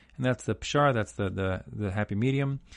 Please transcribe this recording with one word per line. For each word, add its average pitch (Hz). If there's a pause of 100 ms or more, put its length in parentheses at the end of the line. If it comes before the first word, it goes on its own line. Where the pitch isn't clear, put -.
(180)
And 127
that's 127
the 110
pshar, 143
that's 107
the, 101
the, 95
the 104
happy 104
medium 135 (180)